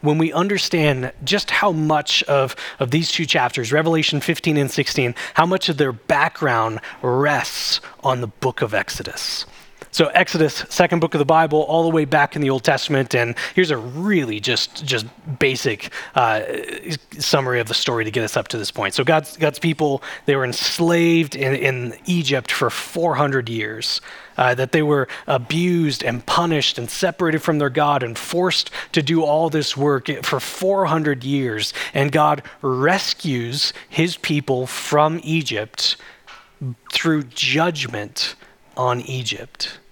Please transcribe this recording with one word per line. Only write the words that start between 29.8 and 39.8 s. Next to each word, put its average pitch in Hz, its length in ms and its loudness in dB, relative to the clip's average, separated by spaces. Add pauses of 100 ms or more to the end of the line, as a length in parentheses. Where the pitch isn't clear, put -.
for 135 160 0
four 190 460 0
hundred 151 360 0
years. 127 520 -2 (180)
And 139 180 2
God 151 320 2 (200)
rescues 135 1120 -2 (160)
his 165 260 0
people 139 500 -2
from 151 560 2
Egypt 139 760 -2 (920)
through 156 340 0
judgment 127 1120 -4 (380)
on 123 280 0
Egypt. - 760 -8 (140)